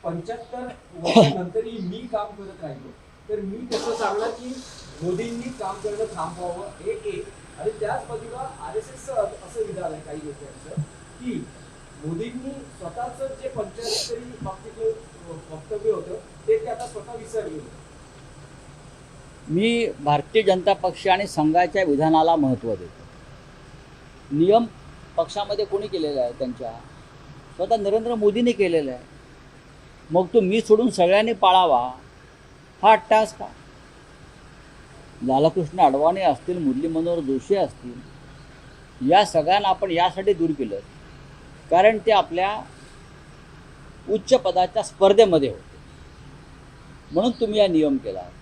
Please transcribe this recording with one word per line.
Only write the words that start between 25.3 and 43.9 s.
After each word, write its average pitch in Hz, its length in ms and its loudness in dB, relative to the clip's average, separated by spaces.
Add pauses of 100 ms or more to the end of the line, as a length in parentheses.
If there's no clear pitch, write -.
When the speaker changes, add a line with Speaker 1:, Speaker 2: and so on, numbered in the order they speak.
Speaker 2:
कोणी 202 220 -4
केलेला 151 340 -2
आहे 120 120 -2
त्यांच्या? 123 380 -8 (840)
स्वतः 190 200 0
नरेंद्र 220 400 0
मोदींनी 220 360 4
केलेलं 170 400 2
आहे. 123 240 -16 (920)
मग 175 240 4
तो 233 80 8
मी 196 200 2
सोडून 214 280 6
सगळ्यांनी 202 440 4
पाळावा, 180 460 6 (1000)
हा 202 100 8
अट्टहास 214 420 4
का? - 140 -14 (1800)
लालकृष्ण 156 580 0
अडवाणी 156 400 4
असतील, 180 360 0
मुरली 143 300 -2
मनोहर 165 320 -2
जोशी 135 360 -2
असतील, - 1500 -8
या 190 160 8
सगळ्यांना 185 420 2
आपण 190 240 0
यासाठी 185 420 2
दूर 165 240 0
केलं 104 220 -4 (920)
कारण 202 340 6
ते 220 60 4
आपल्या 185 380 2 (1600)